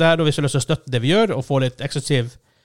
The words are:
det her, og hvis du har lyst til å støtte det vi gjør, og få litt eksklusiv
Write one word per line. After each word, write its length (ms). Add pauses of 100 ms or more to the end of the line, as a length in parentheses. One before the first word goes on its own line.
det 60
her, 100
og 80
hvis 100
du 60
har 60
lyst 100
til 60
å 20
støtte 240
det 140
vi 100
gjør, 240
og 80
få 160
litt 240
eksklusiv 460 (340)